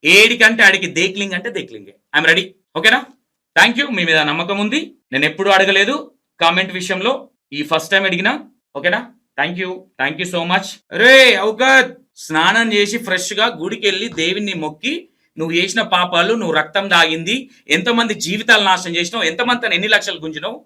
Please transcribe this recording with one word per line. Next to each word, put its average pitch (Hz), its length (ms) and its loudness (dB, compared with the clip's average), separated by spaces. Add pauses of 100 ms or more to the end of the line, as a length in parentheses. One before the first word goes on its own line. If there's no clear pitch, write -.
(140)
ఏడికంటే 226 540 4
ఆడికి 190 200 0 (120)
దేక్లింగ్ 190 380 -4
అంటే 233 200 -8
దేక్లింగే. 113 360 -16 (220)
I'm 156 140 2
ready, 180 140 2 (340)
ఓకేనా? 220 220 2 (580)
Thank 220 220 4
you. 285 60 0 (100)
మీ 180 120 0
మీద 156 100 4 (120)
నమ్మకం 175 340 -4
ఉంది. 247 160 -2 (320)
నేను 135 180 0
ఎప్పుడు 196 260 -4
అడగలేదు 196 380 2 (460)
కామెంట్ 185 380 0
విషయంలో, 190 340 -2 (460)
ఈ 147 120 -4
ఫస్ట్ 160 220 -2
టైమ్ 196 180 2
అడిగినా, 185 220 -2 (460)
ఓకేనా? 180 220 -2 (380)
Thank 170 240 -4
you, 185 80 -6 (300)
thank 143 220 -4
you 175 120 -6
so 170 60 -2 (120)
much. 190 160 -2 (340)
రే 254 140 8 (320)
ఔకత్, 254 440 2 (340)
స్నానం 190 400 2 (100)
చేసి 202 200 0 (100)
ఫ్రెష్ 185 340 -4
గా 226 60 2 (140)
గుడికి 202 280 -4
వెళ్ళి 196 180 -2 (140)
దేవుణ్ణి 190 340 -2 (100)
మొక్కి, 151 300 -6 (440)
నువ్వు 160 200 -4
చేసిన 190 220 -2 (120)
పాపాలు, 180 480 0
నువ్వు 165 200 -2
రక్తం 196 340 -4
దాగింది, 165 420 2 (400)
ఎంతమంది 226 380 0 (100)
జీవితాలు 214 440 2
నాశనం 175 300 -2
చేసినావు, 175 320 -4
ఎంతమంది 240 340 -2
తను 196 140 0
ఎన్ని 208 160 -2
లక్షలు 196 300 -2
గుంజినావు 160 420 -10